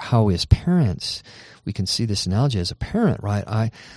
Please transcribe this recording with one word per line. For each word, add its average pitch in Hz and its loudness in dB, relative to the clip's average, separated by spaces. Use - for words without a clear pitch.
how 110 2
as 87 0
parents, - 2
we 101 -6
can 95 -4
see - -2
this 104 -4
analogy 110 2
as 87 -2
a - -12
parent, 202 0
right? 101 -2
I, 110 -2